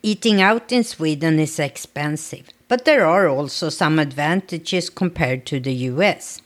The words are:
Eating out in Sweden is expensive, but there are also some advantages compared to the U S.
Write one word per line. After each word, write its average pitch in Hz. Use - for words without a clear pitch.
Eating 214
out 226
in 247
Sweden 156
is 156
expensive, 147
but 247
there 285
are 175
also 143
some 156
advantages 160
compared 143
to 143
the 131
U 127
S. -